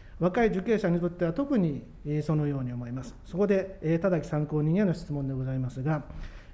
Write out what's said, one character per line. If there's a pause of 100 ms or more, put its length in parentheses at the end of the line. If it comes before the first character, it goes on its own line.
(220)
若
い
受
刑
者
に
と
っ
て
は
特
に、 (220)
え
ー、
そ
の
よ
う
に
思
い
ま
す。 (100)
そ
こ
で、
え
ー、
田
崎
参
考
人
へ
の
質
問
で
ご
ざ
い
ま
す
が、 (500)